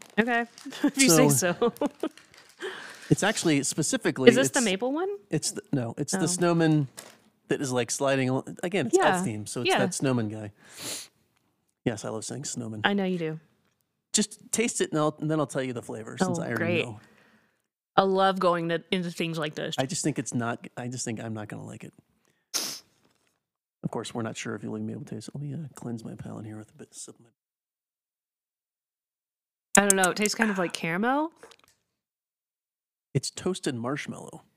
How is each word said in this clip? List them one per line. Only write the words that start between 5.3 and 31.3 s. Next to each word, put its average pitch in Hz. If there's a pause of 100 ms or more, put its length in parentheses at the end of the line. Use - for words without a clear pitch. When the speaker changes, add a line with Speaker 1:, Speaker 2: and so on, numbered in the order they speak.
Speaker 2:
it's -
the, - (100)
no, 120
it's 143
Speaker 1:
Oh. 190
Speaker 2:
the 190
snowman 165 (600)
that 131
is, 127
like, 120
sliding 135
al-, 131 (180)
again, 180
it's 339
Speaker 1:
Yeah. 240
Speaker 2:
elf 180
themed, 107
so 123
it's 370
Speaker 1:
Yeah. 370
Speaker 2:
that 185
snowman 123
guy. 107 (1300)
Yes, 110
I 113
love 110
saying 127
snowman. 110
Speaker 1:
I 202
know 202
you 185
do. 160 (720)
Speaker 2:
Just - (120)
taste 233
it, -
and 156
I'll, 151
and 156
then 156
I'll 139
tell 139
you 127
the 117
flavor, 120
since 180
Speaker 1:
Oh, 170
Speaker 2:
I -
already 117
Speaker 1:
great. 165
Speaker 2:
know. 110 (960)
Speaker 1:
I 190
love 190
going 170
to, 165
into 180
things 165
like 156
this. 156
Speaker 2:
I 135
just -
think 147
it's -
not, 117 (100)
I 123
just 123
think 117
I'm 113
not 104
gonna 104
like 117
it. - (1900)
Of -
course, 113
we're 117
not 113
sure 113
if 107
you'll 113
even 110
be 110
able 117
to 120
taste -
it. -
Let 143
me, 143
uh, 156
cleanse 117
my -
palate 110
here 107
with 107
a -
bit 113
of -
sip -
of -
my 120 (2500)
Speaker 1:
I 202
don't 196
know. 185
It -
tastes 208
kind 220
of 190
like 170
caramel. 240 (1800)